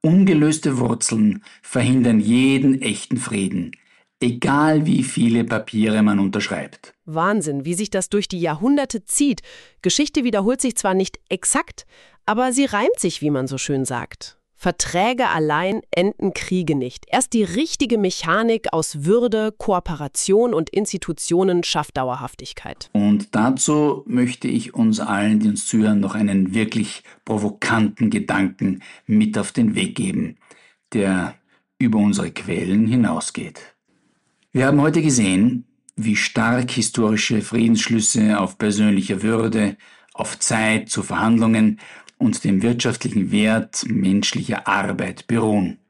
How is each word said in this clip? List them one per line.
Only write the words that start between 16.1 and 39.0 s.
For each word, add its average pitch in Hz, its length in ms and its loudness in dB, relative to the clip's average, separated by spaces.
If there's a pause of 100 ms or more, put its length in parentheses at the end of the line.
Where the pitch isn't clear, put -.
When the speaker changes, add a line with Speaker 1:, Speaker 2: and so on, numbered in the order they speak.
Speaker 2:
Kriege 165 420 -2
nicht. 127 320 -8
Erst - 240 -2
die 226 100 2
richtige 226 560 -2
Mechanik 214 720 0
aus 156 320 -4
Würde, 220 460 2
Kooperation 190 1040 0
und 160 160 -2
Institutionen 180 960 -2
schafft - 320 -4
Dauerhaftigkeit. - 960 -10
Speaker 1:
Und 208 420 0
dazu 147 720 0
möchte 123 400 -2
ich 117 260 -4
uns 110 280 2
allen, 104 400 0
die 107 80 2
uns 101 180 -4
zuhören, 107 320 2
noch 95 160 -2
einen 98 400 0
wirklich 110 480 -2 (220)
provokanten 104 840 -2
Gedanken 95 760 -2 (200)
mit 107 320 2
auf 101 140 -4
den 113 240 2
Weg 98 220 -2
geben, - 400 -4 (560)
der 95 420 0 (460)
über 113 180 2
unsere 101 320 2
Quellen 92 560 -2
hinausgeht. 101 880 -2 (800)
Wir 127 140 2
haben 143 140 4
heute 156 220 2
gesehen, 120 600 2 (320)
wie 107 180 -2
stark 123 560 0
historische 107 680 0
Friedensschlüsse 110 1000 2
auf 95 200 -4
persönlicher 104 640 0